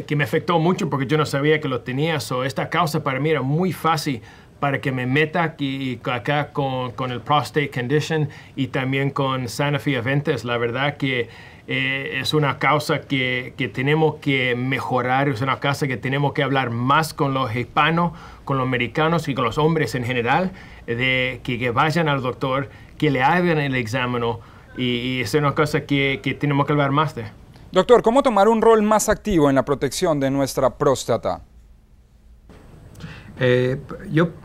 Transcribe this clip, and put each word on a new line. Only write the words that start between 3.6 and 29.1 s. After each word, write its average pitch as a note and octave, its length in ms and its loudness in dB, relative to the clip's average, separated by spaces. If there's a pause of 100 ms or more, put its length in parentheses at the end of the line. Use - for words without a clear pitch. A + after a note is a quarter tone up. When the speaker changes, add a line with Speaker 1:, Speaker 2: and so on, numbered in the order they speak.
Speaker 1:
fácil D#3 500 -2 (360)
para C#3 220 -2
que C#3 100 -2
me B2+ 160 -2
meta D#3 380 2
aquí, C3+ 580 -4
acá C#3+ 500 -2
con, C3 380 -4
con B2 220 -6
el A#2+ 80 -6
prostate D3 500 0
condition D3 580 0 (280)
y C3 100 -2
también C3+ 440 -2
con C3 380 -2
Sanofi C#3+ 460 -2
Aventis. C3 500 -2
La A#2+ 140 -2
verdad B2+ 380 -2
que, B2+ 320 -2 (440)
eh, C3+ 480 -4
es - 140 -2
una D3 240 2
causa D3 440 0
que, B2+ 540 -2
que B2+ 120 -4
tenemos D3+ 480 0
que B2+ 400 0
mejorar, B2+ 720 0
es A#2+ 120 -2
una C3 200 0
causa C#3+ 260 -2
que B2+ 100 -2
tenemos C3+ 360 -2
que D3 100 0
hablar C3 280 0
más C#3 440 2
con C#3 180 -2
los C3 220 -2
hispanos, D#3+ 580 0 (320)
con C3+ 140 0
los C3 80 0
americanos D#3 600 0
y C3 60 -2
con B2 100 0
los A2 120 -2
hombres D3+ 380 0
en B2 100 -2
general, C3 460 0 (340)
de B2+ 600 -2
que, A#2+ 160 -4
que B2 100 -2
vayan D3+ 380 2
al C#3 140 0
doctor, C3 460 -2 (300)
que D3+ 140 2
le B2+ 100 2
hagan E3+ 360 4
el C#3 180 0
examen B2 480 -2 (520)
y, B2 60 -4
y B2 380 -2
es A2 140 -4
una C#3+ 200 2
cosa D3+ 280 0
que, C#3 400 0
que C3 120 -2
tenemos C#3+ 320 0
que D3+ 60 0
hablar C#3+ 180 2
más D3 240 0
de. A2 120 -8 (440)
Speaker 2:
Doctor, F#3+ 320 6
¿cómo C4 220 4
tomar G#3 240 6
un A3+ 120 4
rol A3 220 6
más G#3 260 2
activo F#3 400 2